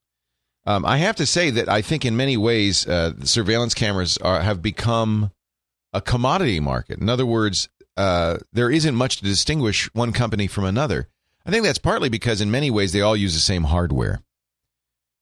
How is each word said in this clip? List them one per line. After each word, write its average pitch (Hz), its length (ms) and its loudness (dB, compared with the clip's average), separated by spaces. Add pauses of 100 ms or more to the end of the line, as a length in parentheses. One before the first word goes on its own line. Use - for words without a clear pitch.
(640)
Um, 101 200 0
I 120 120 2
have 180 200 2
to 151 100 0
say 170 240 2
that 107 180 0
I 104 120 2
think 156 240 -2
in 113 120 0
many 135 200 0
ways, 104 520 2
uh, 85 280 0
the 67 120 -8
surveillance 113 440 0
cameras 95 460 -2
are, 90 220 0
have 92 220 0
become 110 680 0 (640)
a 98 80 -4
commodity 127 580 0
market. 67 400 -4
In 95 100 0
other 123 160 0
words, 110 440 0 (280)
uh, 87 420 0 (140)
there 120 160 2
isn't 151 280 2
much 123 220 0
to - 40 -18
distinguish 104 720 -2
one 117 180 0
company 104 360 -2
from 101 160 -4
another. 95 420 0 (380)
I 170 80 -8
think 226 100 2
that's 180 160 0
partly - 300 0
because 110 320 -2
in 104 100 0
many 139 180 0
ways 101 240 0
they 101 100 2
all 110 140 4
use 98 180 0
the 80 40 -2
same 87 260 0
hardware. 71 580 0 (1000)